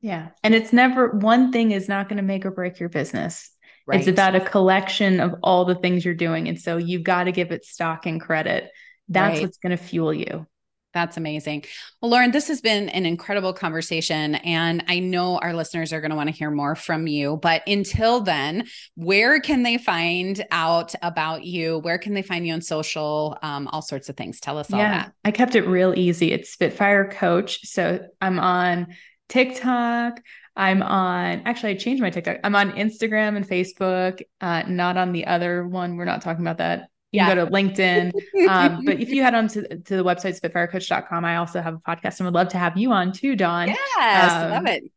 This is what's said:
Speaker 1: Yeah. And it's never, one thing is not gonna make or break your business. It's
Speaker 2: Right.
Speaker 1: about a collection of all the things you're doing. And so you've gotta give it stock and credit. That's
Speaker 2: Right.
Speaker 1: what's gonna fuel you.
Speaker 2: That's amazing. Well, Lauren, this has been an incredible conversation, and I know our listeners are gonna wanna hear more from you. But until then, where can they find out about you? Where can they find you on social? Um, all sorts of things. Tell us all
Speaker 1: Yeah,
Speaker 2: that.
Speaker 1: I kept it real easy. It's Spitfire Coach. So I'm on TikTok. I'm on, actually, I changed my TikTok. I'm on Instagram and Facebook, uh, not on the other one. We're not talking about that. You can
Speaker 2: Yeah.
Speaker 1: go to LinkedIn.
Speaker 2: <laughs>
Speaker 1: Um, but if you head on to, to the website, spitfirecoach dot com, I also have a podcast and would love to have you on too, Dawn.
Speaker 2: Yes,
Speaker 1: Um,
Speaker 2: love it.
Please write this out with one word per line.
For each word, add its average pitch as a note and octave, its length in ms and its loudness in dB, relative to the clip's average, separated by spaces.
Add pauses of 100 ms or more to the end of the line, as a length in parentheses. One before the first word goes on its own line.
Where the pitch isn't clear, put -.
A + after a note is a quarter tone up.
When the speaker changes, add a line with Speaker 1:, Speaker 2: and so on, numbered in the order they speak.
Speaker 1:
Yeah. E3+ 280 -6 (160)
And A3 100 8
it's A3+ 180 4
never, B3+ 380 6
one A#3 420 4
thing A3+ 200 4
is F#3+ 160 -2
not G3 200 -2
gonna G#3 140 -2
make F#3+ 220 -2
or F#3+ 60 -2
break F3+ 280 -6
your F3 120 -6
business. D3 600 -6 (400)
It's G3 160 2
Speaker 2:
Right. - 20 4
Speaker 1:
about F#3+ 280 4
a F#3 40 6
collection F#3+ 800 2
of F3 220 0
all F3+ 220 4
the F3+ 100 2
things F3+ 300 0
you're F3 100 -2
doing. E3 340 -2
And E3 120 -6
so E3+ 160 -4
you've E3+ 280 -4
gotta F3+ 280 2
give F3 200 -2
it E3 120 -8
stock D#3+ 420 -6
and D#3+ 140 -4
credit. - 480 -2 (400)
That's F3+ 280 2
Speaker 2:
Right. D#3 60 -2
Speaker 1:
what's F#3 160 -8
gonna F3+ 180 -2
fuel E3 360 -2
you. D#3 340 -6 (480)
Speaker 2:
That's E3+ 240 -4
amazing. D3+ 440 -6 (380)
Well, A#3 100 -2
Lauren, B3 200 6
this D4 180 0
has D4+ 140 -4
been G#3 260 0
an F#3 160 -2
incredible F#3 480 -2
conversation, D#3+ 840 -2
and E3+ 520 0
I F3+ 120 0
know F3+ 360 0
our F3 160 -2
listeners D#3+ 400 -6
are D#3+ 80 -6
gonna D#3 160 -4
wanna D3 140 -2
hear D3+ 200 -6
more D3 240 -2
from E3 320 -4
you. D3 360 -2
But E3 260 2
until A3 540 2
then, E3 420 -2 (300)
where G3+ 460 4
can C#4 220 0
they A#3+ 140 2
find F3+ 720 -2
out E3 520 0
about D#3+ 420 -4
you? E3 360 -2
Where E3+ 180 -2
can G#3 160 -6
they G3 80 -2
find F3 240 -4
you E3 80 -2
on E3 80 -4
social? D3+ 800 -2
Um, C#3+ 260 -6
all D#3 140 -6
sorts - 260 -10
of C3+ 80 -12
things. - 240 -10
Tell - 160 -6
us D3+ 160 -6
all G3 60 0
Speaker 1:
Yeah, G#3+ 120 4 (120)
Speaker 2:
that. - 100 -12 (100)
Speaker 1:
I G#3 100 2
kept B3 220 2
it F#3+ 120 4
real F#3 280 4
easy. E3+ 380 2
It's - 180 -4
Spitfire G3 600 2
Coach. - 560 -2
So F3 340 -2 (220)
I'm F#3 160 0
on F3+ 480 2 (420)
TikTok. A#3+ 920 0 (360)
I'm F#3+ 260 4
on, F3+ 640 0
actually, A3+ 280 -2
I F#3+ 40 -2
changed B3+ 240 -2
my G#3 100 0
TikTok. E3+ 320 -4
I'm G#3 140 2
on G3+ 160 4
Instagram G#3+ 640 0
and G3 100 -4
Facebook, F#3 760 -2 (180)
uh, E3+ 260 -2
not F3+ 300 0
on F3+ 160 0
the E3+ 140 -2
other F3 400 0
one. F3 300 -6
We're F3 100 -6
not - 160 -2
talking E3 200 -4
about E3 160 -2
that. - 300 -2 (240)
You G3+ 80 2
can G3 80 6
Speaker 2:
Yeah. F#3+ 60 4
Speaker 1:
go F3+ 120 2
to - 60 -6
LinkedIn. F#3 640 2
Speaker 2:
<laughs> - 60 -4 (260)
Speaker 1:
Um, F#3+ 360 4
but C#4 160 0
if A#3 100 -4
you C4+ 120 2
head B3 120 6
on A3 140 2
to, G#3+ 180 -6
to F3 300 -6
the F#3 80 0
website, F3+ 360 -2
spitfirecoach F3 480 -4
dot - 200 -2
com, E3+ 160 -4
I E3+ 120 0
also E3+ 240 -4
have E3 140 -6
a E3 40 -12
podcast E3+ 420 -6
and F#3 60 -2
would F3 80 -2
love F3+ 140 4
to F#3 100 -4
have F3 180 0
you A#3 160 2
on F#3 200 2
too, C4+ 220 -2
Dawn. F3 340 0
Speaker 2:
Yes, A3 640 4
Speaker 1:
Um, E3 180 0
Speaker 2:
love B3 160 -2
it. F#3+ 180 -2 (120)